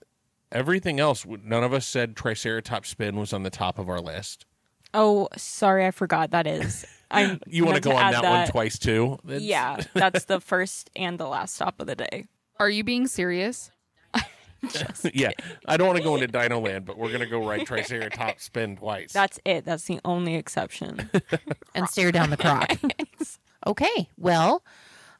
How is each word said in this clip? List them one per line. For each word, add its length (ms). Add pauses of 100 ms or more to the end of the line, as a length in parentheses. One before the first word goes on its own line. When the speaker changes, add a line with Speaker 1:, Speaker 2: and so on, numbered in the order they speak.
(520)
Speaker 1:
Everything 480
else, 240
w-, 200
none 200
of 100
us 120
said 300
Triceratops 720
Spin 280
was 160
on 100
the 60
top 300
of 100
our 100
list. 460 (480)
Speaker 2:
Oh, 420
sorry, 500
I 60
forgot 400
that 160
is. 380 (120)
Speaker 1:
<laughs> 140
Speaker 2:
I'm 360
Speaker 1:
You 160
wanna 120
Speaker 2:
meant 100
Speaker 1:
go 60
Speaker 2:
to 60
Speaker 1:
on 60
Speaker 2:
add 120
Speaker 1:
that 80
one 100
Speaker 2:
that. 180
Speaker 1:
twice, 260
too? 460
That's 200
Speaker 2:
Yeah, 440
Speaker 1:
<laughs> 60
Speaker 2:
that's 320
the 160
first 540
and 220
the 100
last 280
stop 240
of 80
the 80
day. 300 (340)
Speaker 3:
Are 100
you 140
being 240
serious? 640 (420)
Speaker 2:
<laughs> 80 (480)
Just 360
Speaker 1:
<laughs> 80
Yeah, 200
Speaker 2:
kidding. 220 (120)
Speaker 1:
I 100
don't 100
wanna 140
go 140
into 120
Dino 340
Land, 240
but 120
we're 140
gonna 160
go 200
ride 200
Triceratops 760
Spin 320
twice. 340
Speaker 2:
That's 340
it. 200
That's 180
the 220
only 300
exception. 800
Speaker 1:
<laughs> 40 (560)
Speaker 4:
And 140
stare 240
down 180
the 60
croc. 340 (100)
Speaker 2:
<laughs> 60 (800)
Speaker 4:
Okay, 420 (100)
well, 460 (560)